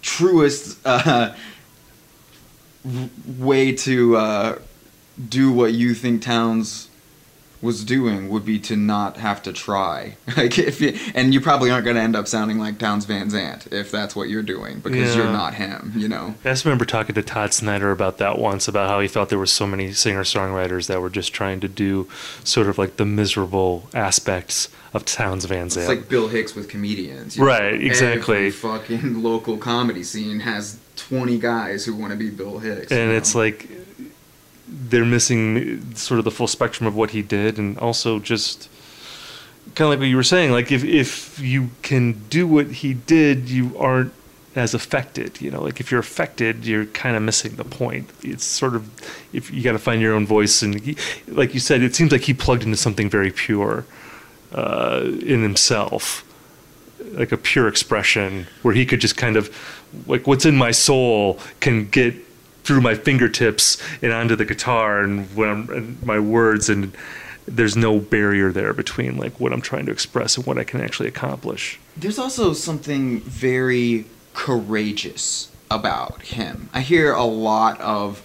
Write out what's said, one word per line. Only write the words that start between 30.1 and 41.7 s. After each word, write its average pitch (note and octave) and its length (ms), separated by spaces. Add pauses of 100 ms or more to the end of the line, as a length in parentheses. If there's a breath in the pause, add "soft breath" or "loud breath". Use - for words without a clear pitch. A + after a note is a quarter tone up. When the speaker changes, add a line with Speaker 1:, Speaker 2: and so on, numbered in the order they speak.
Speaker 1:
has G#2+ 360 (200)
twenty B2 420
guys G#2+ 460
who A2 100
wanna G#2 220
be G#2+ 120
Bill G2 300
Hicks, G#2+ 320
Speaker 2:
And A#2 200
Speaker 1:
you A2+ 60
Speaker 2:
it's - 160
Speaker 1:
know? A#2 80
Speaker 2:
like, A2 280 (960)
they're A#2+ 380
missing A#2 880
sort A2+ 220
of A2+ 80
the A2 60
full A#2 160
spectrum A#2 400
of G#2 80
what G#2+ 160
he G#2+ 100
did, G#2 380
and G2+ 180
also A#2 420
just - 480 (1080 loud breath)
kinda D#3 140
like C#3 100
what C3+ 80
you B2+ 80
were C3 80
saying, E3+ 280
like, A#2+ 200
if, C3 120
if - 560
you C3 300 (140)